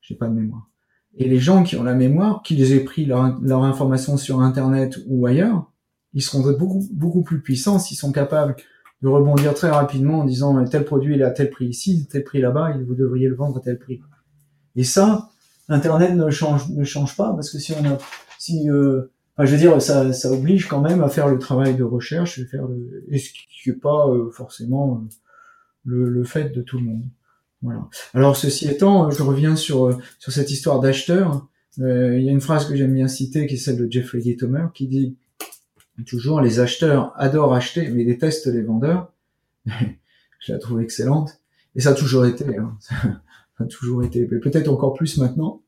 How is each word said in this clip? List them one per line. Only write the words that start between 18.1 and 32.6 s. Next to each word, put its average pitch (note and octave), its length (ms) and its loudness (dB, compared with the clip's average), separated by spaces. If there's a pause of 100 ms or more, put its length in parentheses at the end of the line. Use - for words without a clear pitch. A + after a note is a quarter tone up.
si, D#3 320 -2
euh, C#3 420 2 (240)
enfin, D3 80 2
je C3+ 80 6
veux D3 60 4
dire, D#3+ 240 6
ça, C3+ 320 2
ça C3 180 -2
oblige D#3 360 2
quand C#3+ 120 -2
même E3 220 2
à C#3+ 80 2
faire D3 180 0
le C3 100 2
travail C3 380 0
de C3 80 0
recherche, C3+ 540 -4
et B2 80 -8
faire C3+ 200 -8
le, B2 440 -10
et C#3+ 80 -2
ce - 120 -8
qui - 380 -12
est B2 60 -2
pas, D3 340 2
euh, A#2+ 220 0
forcément, B2+ 640 -4
euh, A2 140 -10 (760)
le, B2 240 -2
le B2 160 0
fait C#3+ 240 -4
de B2 140 -6
tout B2 160 -8
le B2 60 -4
monde. A2+ 200 -6 (560)
Voilà. A#2 260 -8 (280)
Alors, C#3 240 4
ceci D3 300 -2
étant, F#3 400 4
euh, - 20 0
je C#3 120 -2
reviens C#3+ 340 2
sur, C3 320 0
euh, B2 100 0 (200)
sur - 140 -12
cette C3+ 180 -2
histoire C3+ 300 0
d'acheteur. C#3+ 680 0 (340)
Euh, B2+ 380 2
il C3 60 2
y C3+ 60 2
a - 20 2
une C#3 80 2
phrase D3 260 0